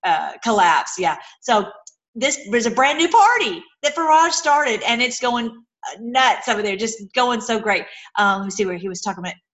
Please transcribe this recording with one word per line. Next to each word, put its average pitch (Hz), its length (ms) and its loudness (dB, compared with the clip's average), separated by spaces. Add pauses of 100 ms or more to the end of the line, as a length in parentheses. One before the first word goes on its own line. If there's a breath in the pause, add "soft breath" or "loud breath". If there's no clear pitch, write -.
uh, 160 280 0 (120)
collapse. 175 520 2
Yeah. 165 200 -2 (240 loud breath)
So 208 280 0 (460)
this, 269 240 -2 (140)
there's 233 140 2
a 233 40 2
brand 277 280 2
new 339 100 2
party 415 520 4 (220)
that 294 140 -2
Farage 320 340 4
started, 285 560 2
and 233 160 0
it's 247 160 -2
going, 240 300 -2
uh, - 520 -16
nuts 247 480 0
over 208 140 -2
there, 202 140 -4
just 208 360 -8
going 247 280 0
so 220 180 -2
great. 208 240 -2 (340 loud breath)
Um, 196 220 2
let 196 60 -6
me 196 60 -8
see 196 160 -2
where 180 100 -4
he 185 120 -8
was 180 120 -10
talking 180 240 -8
about 170 100 -8 (200)